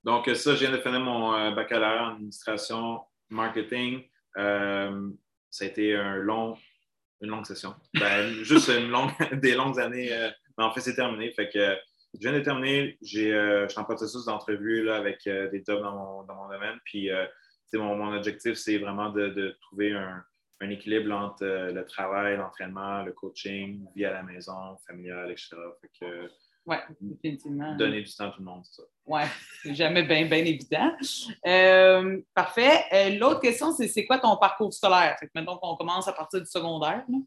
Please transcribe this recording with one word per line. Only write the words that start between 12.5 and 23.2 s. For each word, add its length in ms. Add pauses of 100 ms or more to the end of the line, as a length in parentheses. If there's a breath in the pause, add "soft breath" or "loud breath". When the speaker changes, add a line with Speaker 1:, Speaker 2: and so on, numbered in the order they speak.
Speaker 1:
J'ai, 320
euh, 360
je 40
suis 80
en 40
processus 400
d'entrevue, 580
là, 140
avec, 320
euh, 220
des 140
jobs 180
dans 100
mon, 320
dans 100
mon 140
domaine. 360
Puis, 260
euh, 160
tu 40 (360 soft breath)
sais, 120
mon, 160
mon 220
objectif, 380
c'est 240
vraiment 320
de, 180
de 320
trouver 320
un, 280 (400)
un 100
équilibre 440
entre, 300
euh, 260
le 160
travail, 520
l'entraînement, 680
le 80
coaching, 840